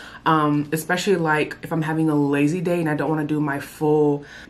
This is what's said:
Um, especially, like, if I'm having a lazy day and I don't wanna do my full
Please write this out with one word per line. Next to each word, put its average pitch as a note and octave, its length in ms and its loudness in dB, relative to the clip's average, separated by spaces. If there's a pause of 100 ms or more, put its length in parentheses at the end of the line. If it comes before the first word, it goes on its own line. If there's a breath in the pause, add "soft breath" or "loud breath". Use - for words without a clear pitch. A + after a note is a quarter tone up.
(260 loud breath)
Um, D3+ 460 2
especially, F3+ 460 0
like, D#3 440 0
if D3+ 100 -10
I'm D#3+ 120 0
having D#3+ 260 0
a D3+ 60 2
lazy D3 460 2
day F3 180 0
and D#3+ 100 -2
I D3+ 60 0
don't D3 140 -2
wanna D#3 160 0
do D3+ 140 -2
my C#3+ 200 -2
full D3 640 0 (240 loud breath)